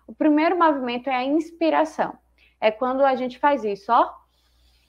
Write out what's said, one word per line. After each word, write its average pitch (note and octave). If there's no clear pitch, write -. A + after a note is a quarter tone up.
O A3+
primeiro D#4
movimento C4+
é C4
a B3
inspiração. D4+
É G#3+
quando C4
a C4+
gente B3
faz C#4+
isso, G#3
ó. D4